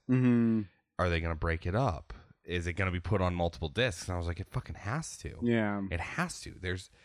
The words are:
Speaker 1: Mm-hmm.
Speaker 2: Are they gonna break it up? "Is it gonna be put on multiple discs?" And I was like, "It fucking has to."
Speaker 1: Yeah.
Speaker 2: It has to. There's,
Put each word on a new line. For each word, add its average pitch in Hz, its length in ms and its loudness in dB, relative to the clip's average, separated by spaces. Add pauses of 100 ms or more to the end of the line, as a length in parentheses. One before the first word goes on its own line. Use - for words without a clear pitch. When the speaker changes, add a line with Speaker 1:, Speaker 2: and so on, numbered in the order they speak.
Speaker 1:
Mm-hmm. 120 520 6 (360)
Speaker 2:
Are 90 120 4
they 82 100 4
gonna 82 160 0
break 80 300 0
it 87 100 0
up? 113 380 0 (320)
"Is 87 220 -2
it 87 60 0
gonna 95 180 0
be 90 80 0
put 92 220 0
on 90 140 2
multiple 85 340 0
discs?" 113 380 -2
And 92 80 -2
I - 20 -2
was 85 100 -2
like, 85 120 -4
"It 95 120 -8
fucking 85 240 -6
has 131 420 -6
to." - 240 -12
Speaker 1:
Yeah. 107 400 2 (100)
Speaker 2:
It 87 80 -2
has - 420 -6
to. - 180 -12
There's, 92 300 -4 (160)